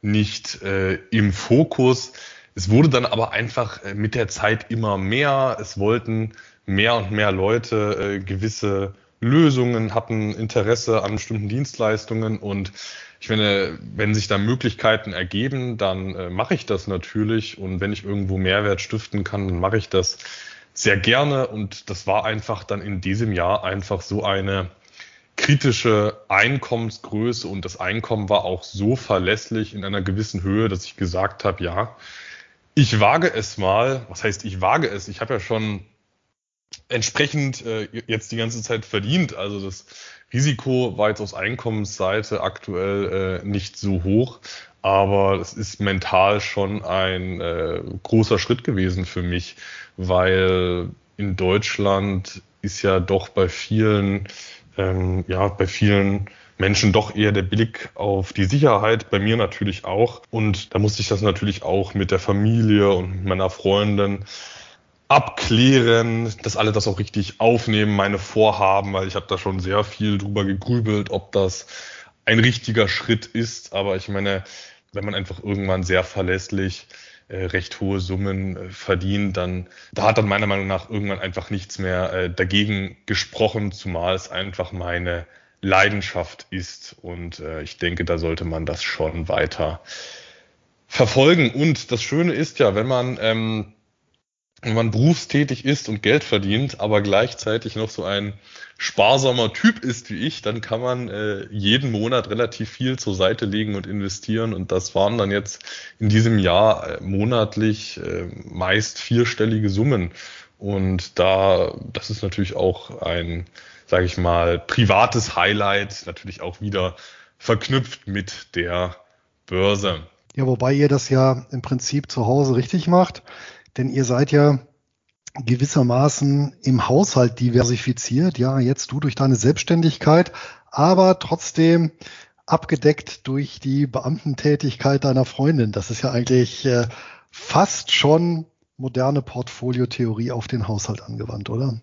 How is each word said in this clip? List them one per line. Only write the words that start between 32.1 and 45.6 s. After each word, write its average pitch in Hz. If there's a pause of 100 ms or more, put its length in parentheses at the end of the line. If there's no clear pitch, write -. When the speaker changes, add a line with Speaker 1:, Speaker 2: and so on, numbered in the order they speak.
Speaker 1:
ich 120
wage 156
es -
mal.“ 113
Was 90
heißt, 104
ich 92
wage 123
es? 101
Ich 98
habe 113
ja 104
schon 107 (1080)
entsprechend, 135
äh, 110 (180)
jetzt 110
die 113
ganze 117
Zeit 113
verdient. 131
Also 98
das 95 (460)
Risiko 127
war 107
jetzt 107
aus 104
Einkommensseite 104
aktuell, 95
äh, -
nicht 101
so 98
hoch, 107 (420)
aber 98
es 90
ist -